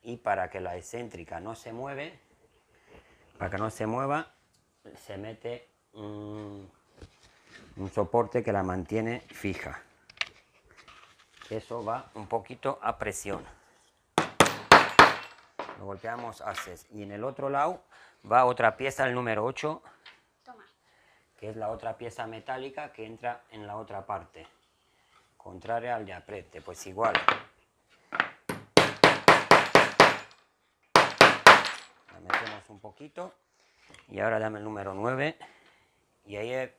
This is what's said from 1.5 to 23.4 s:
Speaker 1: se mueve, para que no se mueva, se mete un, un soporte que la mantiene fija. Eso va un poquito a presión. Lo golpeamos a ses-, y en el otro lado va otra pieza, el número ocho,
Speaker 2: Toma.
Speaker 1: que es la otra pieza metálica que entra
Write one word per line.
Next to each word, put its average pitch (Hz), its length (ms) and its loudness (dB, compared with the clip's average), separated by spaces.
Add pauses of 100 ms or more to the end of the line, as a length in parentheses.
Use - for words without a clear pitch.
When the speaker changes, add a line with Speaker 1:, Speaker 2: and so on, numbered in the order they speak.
Speaker 1:
se 113 200 -16
mueve, 139 440 -12 (1160)
para 95 140 -6
que 95 80 -6
no 110 100 -4
se 110 160 -8
mueva, 139 480 -4 (720)
se 101 140 -14
mete 113 500 -12 (240)
un, 104 800 -14 (1040)
un 98 160 -8
soporte 113 500 0
que 107 100 -4
la 98 100 0
mantiene 104 580 -4
fija. - 600 -10 (1700)
Eso 117 320 -8
va 117 320 -8
un 107 120 -12
poquito 117 560 -6
a 110 160 -4
presión. 98 440 -6 (2250)
Lo 98 80 -14
golpeamos 113 560 -10
a 101 100 -6
ses-, 90 380 -12
y 104 140 -12
en 101 80 -12
el 104 120 -8
otro 135 240 -6
lado 147 360 -2 (460)
va 127 140 8
otra 120 320 4
pieza, 135 300 -2
el 123 80 0
número 113 300 -2
ocho, 151 380 -6 (640)
Speaker 2:
Toma. 233 220 -20 (720)
Speaker 1:
que 107 100 -12
es 110 80 -10
la 110 140 -6
otra 117 260 -8
pieza 117 300 -12
metálica 131 680 -12
que 110 140 -14
entra 117 440 -10